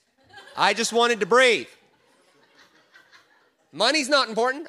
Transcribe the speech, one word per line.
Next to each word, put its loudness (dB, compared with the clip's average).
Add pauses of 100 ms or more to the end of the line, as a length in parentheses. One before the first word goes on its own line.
(560)
I 2
just -4
wanted 2
to -4
breathe. 2 (2000)
Money's -2
not 0
important. -4